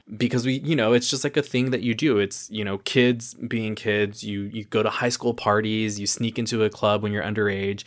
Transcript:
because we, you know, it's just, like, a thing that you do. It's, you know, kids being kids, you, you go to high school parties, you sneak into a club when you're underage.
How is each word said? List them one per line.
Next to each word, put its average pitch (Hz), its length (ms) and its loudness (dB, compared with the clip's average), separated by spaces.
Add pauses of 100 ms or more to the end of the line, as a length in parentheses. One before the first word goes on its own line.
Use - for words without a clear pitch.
(160)
because 120 300 0
we, 131 140 0
you 151 160 0
know, 113 160 4
it's 123 180 4
just, 135 140 -2
like, 143 120 0
a 147 60 2
thing 127 280 0
that 120 120 -2
you 117 120 2
do. 127 240 2
It's, 98 320 -2
you 107 140 -4
know, 98 140 -4
kids 123 560 2
being 110 400 -4
kids, 104 480 0
you, 101 200 -4
you 107 220 -8
go 107 180 0
to 110 80 2
high 123 180 -2
school 120 260 0
parties, 107 640 0
you 101 80 -4
sneak 113 320 -2
into 113 240 0
a 107 80 4
club 104 320 2
when 104 100 -2
you're 104 120 -2
underage. 101 640 -2